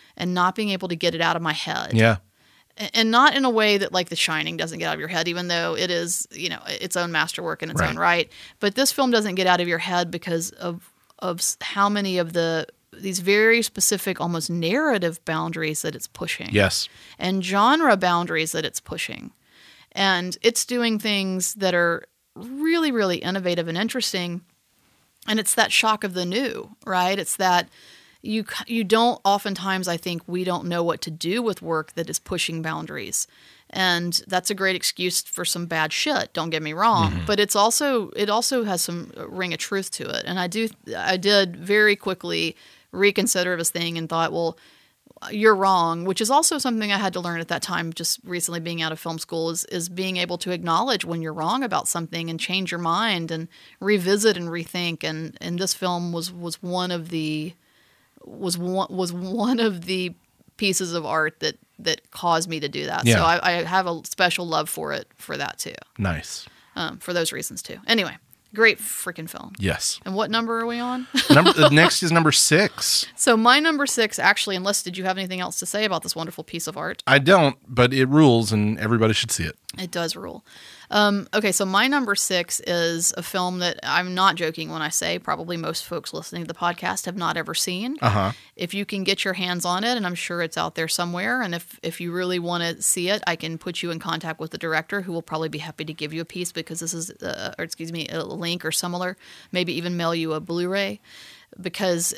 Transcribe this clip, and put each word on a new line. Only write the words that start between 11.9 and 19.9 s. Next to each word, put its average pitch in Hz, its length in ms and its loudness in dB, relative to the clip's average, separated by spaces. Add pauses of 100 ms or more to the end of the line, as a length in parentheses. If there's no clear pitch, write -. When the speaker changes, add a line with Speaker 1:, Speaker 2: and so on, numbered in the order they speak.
Speaker 1:
of 165 140 -2
the, 165 340 0 (260)
these 185 280 -6
very 214 420 4
specific, - 580 -2
almost 170 300 -2
narrative 175 760 0
boundaries 160 580 -4
that 165 120 -4
it's - 120 -10
pushing. - 460 -8
Speaker 2:
Yes. - 360 4 (300)
Speaker 1:
And 185 260 -2
genre 220 520 4
boundaries 170 560 0
that 160 120 -2
it's - 160 -6
pushing. - 520 -10 (600)